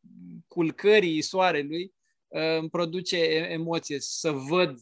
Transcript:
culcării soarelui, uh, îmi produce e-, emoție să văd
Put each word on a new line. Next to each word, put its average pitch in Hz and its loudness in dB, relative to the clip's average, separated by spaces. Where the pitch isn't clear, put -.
culcării 170 4
soarelui, 170 0
uh, 160 0
îmi 160 -4
produce 175 -2
e-, 165 2
emoție 165 -4
să - -4
văd 143 0